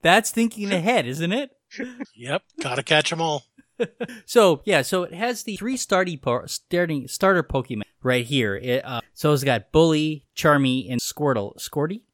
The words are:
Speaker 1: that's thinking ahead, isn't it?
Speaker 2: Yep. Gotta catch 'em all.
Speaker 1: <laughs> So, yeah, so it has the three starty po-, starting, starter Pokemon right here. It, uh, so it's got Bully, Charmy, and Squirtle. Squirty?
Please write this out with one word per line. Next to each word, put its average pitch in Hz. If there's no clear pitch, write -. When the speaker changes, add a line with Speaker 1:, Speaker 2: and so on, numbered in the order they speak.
Speaker 1:
that's 190
thinking 220
ahead, 185
isn't 160
it? 262
Speaker 2:
Yep. 123
Gotta 135
catch -
'em 165
all. 156
Speaker 1:
<laughs> 233
So, 196
yeah, 180
so 185
it 170
has 233
the 208
three 254
starty 185
po-, 123
starting, 165
starter 190
Pokemon 120
right 123
here. 117
It, 123
uh, 123
so 151
it's 135
got 120
Bully, 156
Charmy, 135
and 120
Squirtle. 127
Squirty? 160